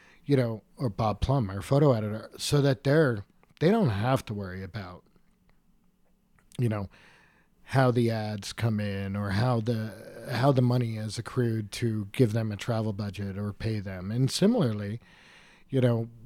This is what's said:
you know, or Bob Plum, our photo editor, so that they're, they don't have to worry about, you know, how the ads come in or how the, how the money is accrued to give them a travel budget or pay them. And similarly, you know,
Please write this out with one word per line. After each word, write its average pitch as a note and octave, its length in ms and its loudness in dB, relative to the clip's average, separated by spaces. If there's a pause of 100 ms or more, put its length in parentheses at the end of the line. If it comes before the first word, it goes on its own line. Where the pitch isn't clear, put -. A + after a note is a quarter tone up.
(240)
you C#3 140 4
know, A#2 240 -2 (160)
or C3 100 -2
Bob G#2 320 0
Plum, B2+ 300 0
our G2 100 -6
photo C#3+ 320 6
editor, G#2+ 460 -2
so C#3+ 240 2
that C#3 200 2
they're, C3+ 420 4 (360)
they D#3+ 100 4
don't G#3 200 4
have A#2+ 340 0
to - 80 -10
worry F#2+ 320 -8
about, F2+ 380 -12 (1600)
you A#2+ 100 0
know, G#2 200 -4 (760)
how C3 260 4
the A#2 200 2
ads G#2+ 420 -6
come A2 280 -2
in G2 340 -4
or G2+ 160 -2
how A#2 300 2
the, A2 320 -4 (400)
how C3 200 4
the C3 100 4
money A#2+ 340 2
is G#2+ 220 -6
accrued A2+ 540 -2
to G#2+ 400 -2
give A#2+ 200 4
them A2 180 -2
a G2+ 60 -6
travel A2 360 -2
budget G2 440 -6
or G2+ 160 -6
pay A2 260 -4
them. F#2+ 320 -8
And B2 200 0
similarly, A#2 720 0 (680)
you C3 140 2
know, A#2 260 2 (180)